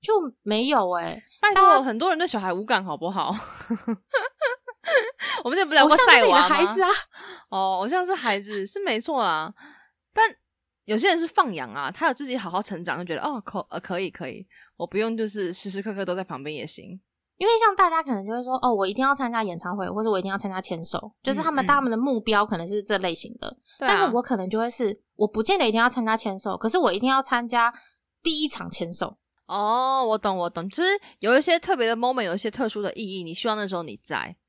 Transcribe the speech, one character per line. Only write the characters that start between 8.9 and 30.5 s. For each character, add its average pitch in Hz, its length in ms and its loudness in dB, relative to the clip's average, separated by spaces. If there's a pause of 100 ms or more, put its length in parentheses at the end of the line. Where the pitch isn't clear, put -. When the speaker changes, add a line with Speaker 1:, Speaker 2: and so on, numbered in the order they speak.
Speaker 2:
错 262 240 -2
啦。 160 280 0 (640)
但 440 80 4 (640)
有 214 100 -2
些 240 120 2
人 339 100 4
是 330 80 -2
放 320 300 2
养 127 180 -8
啊， 139 160 -4
他 311 180 -2
有 320 60 2
自 285 140 -8
己 254 100 -4
好 196 120 -6
好 180 120 -2
成 180 220 -8
长， 160 160 -4
就 180 40 -6
觉 170 160 -6
得， - 60 -6
哦， 233 160 -4
可， - 280 -8
呃， - 100 -10
可 185 200 -6
以， 190 120 -4
可 139 180 -12
以， - 160 -14 (300)
我 170 100 -8
不 175 120 -10
用 226 200 -2
就 220 100 -2
是 196 240 -6
时 190 200 -8
时 196 100 -8
刻 208 140 -8
刻 196 100 -6
都 180 80 -4
在 185 100 -6
旁 139 200 -12
边 156 120 -10
也 117 120 -10
行。 - 340 -14 (360)
Speaker 1:
因 370 100 0
为 466 100 6
像 440 180 4
大 370 140 4
家 320 140 -2
可 277 100 -2
能 196 100 -4
就 202 80 -8
会 247 120 -4
说， 254 180 -4
哦， 254 100 2
我 196 140 2
一 190 80 -2
定 220 80 -4
要 277 140 2
参 262 160 -4
加 233 120 -2
演 180 140 -6
唱 180 180 -6
会， 185 140 -4
或 202 140 -4
者 220 80 0
我 190 80 2
一 - 20 -4
定 196 80 -4
要 196 80 -4
参 196 140 -6
加 190 100 -6
签 165 240 -6
售， - 260 -6 (120)
就 269 100 0
是 302 80 -2
他 320 100 0
们， 277 120 0
Speaker 2:
嗯， - 20 0
嗯。 - 20 -2
Speaker 1:
他 285 140 4
们 254 80 0
的 226 80 -2
目 254 220 0
标 208 260 2
可 190 120 -4
能 170 100 -6
是 202 160 -4
这 202 160 0
类 185 120 -2
型 - 280 -8
的。 - 180 -10 (220)
Speaker 2:
对 277 80 -2
啊。 403 100 4
Speaker 1:
但 381 100 4
是 226 80 0
我 240 60 2
可 247 160 -2
能 185 100 -4
就 214 120 -2
会 233 100 0
是， 214 320 -4 (140)
我 208 120 2
不 208 140 -2
见 226 160 2
得 254 100 4
一 220 40 2
定 220 80 2
要 240 100 6
参 247 160 -2
加 220 100 2
签 208 220 -4
售， 196 180 -6
可 220 140 -2
是 233 80 0
我 240 160 4
一 196 60 -2
定 247 100 0
要 269 100 4
参 240 280 -2
加 240 260 2 (480)
第 311 220 -2
一 - 40 0
场 170 220 -6
签 170 240 -6
售。 - 240 -6 (300)
Speaker 2:
哦， 247 580 2
我 220 100 2
懂， 202 220 0
我 175 100 -2
懂， 170 220 -6